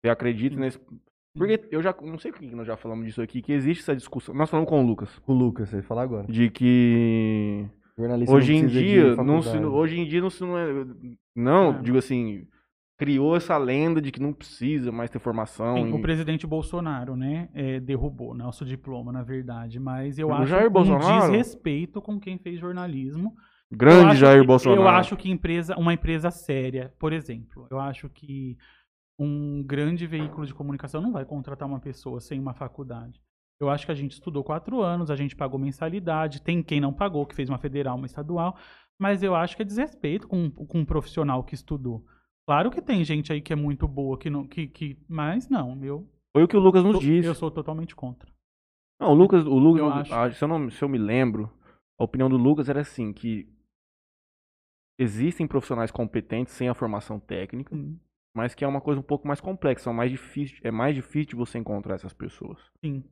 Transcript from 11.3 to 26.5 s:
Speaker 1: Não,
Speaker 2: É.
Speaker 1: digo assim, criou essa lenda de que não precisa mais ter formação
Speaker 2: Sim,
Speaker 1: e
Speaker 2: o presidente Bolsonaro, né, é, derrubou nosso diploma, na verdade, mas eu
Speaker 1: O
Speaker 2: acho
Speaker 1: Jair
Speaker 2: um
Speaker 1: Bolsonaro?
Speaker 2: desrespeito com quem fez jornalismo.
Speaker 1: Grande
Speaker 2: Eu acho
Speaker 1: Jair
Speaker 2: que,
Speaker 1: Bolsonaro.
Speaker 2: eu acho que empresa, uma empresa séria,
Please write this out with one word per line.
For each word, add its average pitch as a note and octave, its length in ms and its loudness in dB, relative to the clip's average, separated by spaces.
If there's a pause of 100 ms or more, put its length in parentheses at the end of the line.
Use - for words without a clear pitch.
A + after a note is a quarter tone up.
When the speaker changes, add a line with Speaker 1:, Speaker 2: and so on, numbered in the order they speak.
Speaker 1:
Não, D3 340 4
Speaker 2:
É. C3 120 -4
Speaker 1:
digo B2 160 2
assim, A2+ 480 -4 (520)
criou C#3+ 380 2
essa E3+ 220 0
lenda D3 440 0
de C3+ 80 -8
que B2+ 100 -14
não C#3+ 120 -4
precisa C3 580 -6
mais A#2 200 -6
ter - 100 -10
formação A2+ 560 -4
Speaker 2:
Sim, A#2 140 -2
Speaker 1:
e - 20 -4
Speaker 2:
o D3+ 100 -2
presidente D#3+ 460 -2
Bolsonaro, D3+ 640 -6
né, D3 400 -6
é, C3+ 240 -6
derrubou B2+ 560 -6
nosso B2 300 -10
diploma, B2+ 480 -10
na B2+ 100 -8
verdade, A#2+ 560 -10
mas C3+ 400 -6
eu D#3 100 -2
Speaker 1:
O D3+ 40 0
Speaker 2:
acho C3+ 140 0
Speaker 1:
Jair F#3+ 220 4
Speaker 2:
um G#3 40 2
Speaker 1:
Bolsonaro? F#3 480 6 (100)
Speaker 2:
desrespeito F3 720 -2
com G#3 160 -8
quem F#3 200 -10
fez F3 200 -12
jornalismo. F3 760 -8 (380)
Speaker 1:
Grande C#3+ 300 12
Speaker 2:
Eu E3 60 12
acho C#3+ 120 8
Speaker 1:
Jair C#3 200 12
Speaker 2:
que, C3 80 8
Speaker 1:
Bolsonaro. C3 340 8
Speaker 2:
eu F#3+ 60 8
acho F3+ 280 4
que F#3+ 140 -6
empresa, E3+ 460 -4
uma E3+ 180 2
empresa E3 380 -2
séria, C3 680 -6